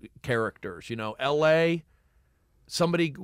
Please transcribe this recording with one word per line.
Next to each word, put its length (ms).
characters. 680
You 80
know, 220
L 280
A, 360
somebody 560